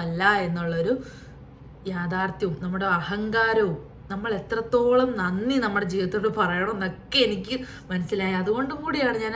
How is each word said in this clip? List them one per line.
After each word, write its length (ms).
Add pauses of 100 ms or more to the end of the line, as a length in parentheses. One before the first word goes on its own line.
അല്ല 280 (160)
എന്നുള്ളൊരു 460 (920)
യാഥാർത്ഥ്യവും 760
നമ്മുടെ 240 (120)
അഹങ്കാരവും 760 (360)
നമ്മൾ 260
എത്രത്തോളം 720 (100)
നന്ദി 440
നമ്മുടെ 200
ജീവിതത്തോട് 440 (100)
പറയണമെന്നൊക്കെ 880
എനിക്ക് 300 (340)
മനസ്സിലായി. 420
അതുകൊണ്ടും 500
കൂടിയാണ് 340
ഞാൻ 180